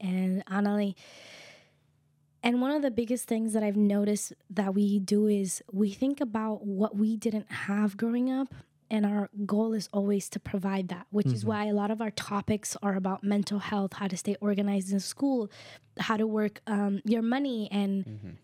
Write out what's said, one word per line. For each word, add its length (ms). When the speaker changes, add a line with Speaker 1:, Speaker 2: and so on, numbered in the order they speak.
Speaker 1:
and 440
Annalie. 500
And 180
one 100
of 100
the 100
biggest 360
things 260
that 100
I've 140
noticed 560
that 240
we 260
do 280
is 340
we 200
think 300
about 440
what 300
we 200
didn't 360
have 460
growing 340
up, 220
and 160
our 240
goal 280
is 200
always 360
to 100
provide 500
that, 220
which 160
is 140
Speaker 2:
Mm-hmm. 80
Speaker 1:
why 180
a 60
lot 180
of 100
our 100
topics 680
are 140
about 280
mental 360
health, 340
how 140
to 100
stay 240
organized 500
in 80
school, 500
how 180
to 100
work, 400
um, 380
your 160
money, 500
and 340
Speaker 3:
Mm-hmm. 240